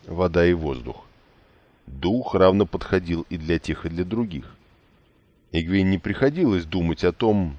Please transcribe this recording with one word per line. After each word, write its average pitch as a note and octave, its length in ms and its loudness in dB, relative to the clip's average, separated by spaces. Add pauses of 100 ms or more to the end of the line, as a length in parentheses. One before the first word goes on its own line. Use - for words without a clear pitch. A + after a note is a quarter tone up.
вода F2 400 2
и F2 80 4
воздух. C2+ 500 -6 (840)
Дух F2+ 480 -2
равно F#2+ 320 6
подходил E2+ 640 -2
и F2+ 60 -4
для E2 200 0
тех, D#2+ 300 -8
и - 20 -6
для E2+ 160 -4
других. F#2+ 400 -6 (1080)
Эгвейн F#2 380 2
не F#2+ 80 2
приходилось A2+ 680 0
думать E2 380 -2
о F2+ 100 2
том, G2 460 0